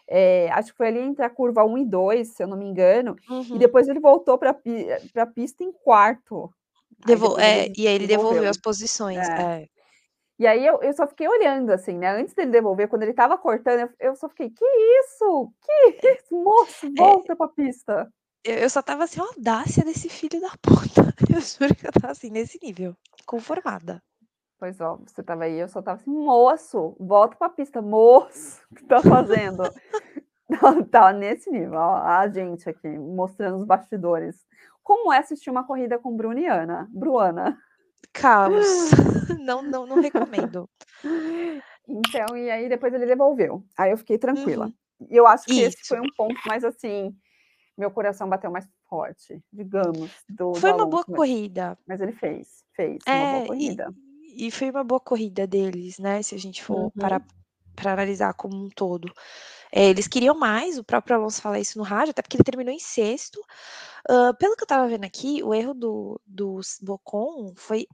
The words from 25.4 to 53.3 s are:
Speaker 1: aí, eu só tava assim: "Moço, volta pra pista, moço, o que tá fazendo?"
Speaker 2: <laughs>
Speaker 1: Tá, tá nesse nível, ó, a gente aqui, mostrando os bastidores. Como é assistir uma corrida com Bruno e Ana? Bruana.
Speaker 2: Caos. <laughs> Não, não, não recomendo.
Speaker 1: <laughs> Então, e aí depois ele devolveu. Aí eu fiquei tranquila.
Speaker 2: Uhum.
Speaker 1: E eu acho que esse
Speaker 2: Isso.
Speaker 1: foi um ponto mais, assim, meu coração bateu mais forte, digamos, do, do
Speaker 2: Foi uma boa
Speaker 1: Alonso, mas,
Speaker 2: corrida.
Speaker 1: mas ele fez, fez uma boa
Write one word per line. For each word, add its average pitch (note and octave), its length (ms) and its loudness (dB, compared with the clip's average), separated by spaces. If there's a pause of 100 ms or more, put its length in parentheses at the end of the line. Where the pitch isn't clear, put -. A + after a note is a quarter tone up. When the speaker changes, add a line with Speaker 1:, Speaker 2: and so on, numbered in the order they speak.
Speaker 1:
aí, E3 160 -6
eu F3 80 -6
só F#3+ 140 -12
tava F#3+ 180 -8
assim: - 100 -14
"Moço, C4 880 2
volta G#3 360 4
pra E4+ 140 -4
pista, C#4 320 -8
moço, A3 800 6 (100)
o - 40 -20
que - 100 -20
tá B3 160 6
fazendo?" G3+ 600 4
Speaker 2:
<laughs> - 680 -10 (200)
Speaker 1:
Tá, C4 400 4
tá G3+ 240 8
nesse G3+ 380 -6
nível, F3 260 -6
ó, E3+ 200 0
a F3+ 300 0
gente F3+ 400 -10
aqui, D#3+ 200 -12
mostrando F#3 720 -8
os G3 80 -8
bastidores. F3 680 -2 (480)
Como G#4 300 2
é C4 60 4
assistir D4 320 -8
uma B3+ 120 -4
corrida B3+ 360 -6
com A#3+ 180 -10
Bruno A3 220 -6
e F4 80 -4
Ana? F3 440 -4
Bruana. G3 640 -2 (580)
Speaker 2:
Caos. F4 760 2
<laughs> - 500 4
Não, C4 220 -6
não, C4 240 -8
não C4+ 160 2
recomendo. A3+ 640 -4 (360)
Speaker 1:
<laughs> D#4+ 600 -8 (240)
Então, A3+ 480 -6
e A#3+ 160 -8
aí A3+ 160 -6
depois B3 260 -4
ele B3 120 -6
devolveu. B3+ 580 0 (140)
Aí F#3+ 140 0
eu A3 60 -2
fiquei G#3+ 200 -4
tranquila. B3 480 -4
Speaker 2:
Uhum. - 440 -18
Speaker 1:
E A3+ 60 -4
eu A#3+ 120 8
acho A3 180 4
que B3 160 0
esse G3+ 160 0
Speaker 2:
Isso. - 100 -20
Speaker 1:
foi A3+ 120 -4
um C4 180 -6
ponto A#3 300 -4
mais, A3+ 160 -6
assim, G3+ 520 -8 (600)
meu G3+ 140 -4
coração G3+ 360 -6
bateu F#3+ 240 -6
mais F#3 160 -12 (220)
forte, D#3+ 520 -12 (120)
digamos, F#3 580 -6 (160)
do, F3+ 260 -8
do - 60 -
Speaker 2:
Foi F#4+ 120 2
uma - 140 0
boa E4 180 -4
Speaker 1:
Alonso, - 80 -16
mas, E4+ 60 -10
Speaker 2:
corrida. G3+ 600 -4 (100)
Speaker 1:
mas F#3+ 140 -10
ele G3 120 -8
fez, - 500 -12 (120)
fez D#3+ 220 -6 (100)
uma C4 80 2
boa C4+ 240 -2